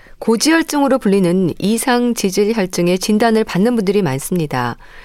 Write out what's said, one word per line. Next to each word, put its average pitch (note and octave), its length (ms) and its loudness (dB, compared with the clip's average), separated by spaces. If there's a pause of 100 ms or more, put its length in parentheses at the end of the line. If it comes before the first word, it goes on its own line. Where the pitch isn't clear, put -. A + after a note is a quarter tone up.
(180)
고지혈증으로 C#4 800 0
불리는 F#3+ 640 2
이상 A#3+ 560 0
지질 G#3 420 0
혈증의 F3+ 400 0
진단을 A3 460 2
받는 A3 320 0
분들이 G3+ 260 0
많습니다. C3+ 760 -4 (280)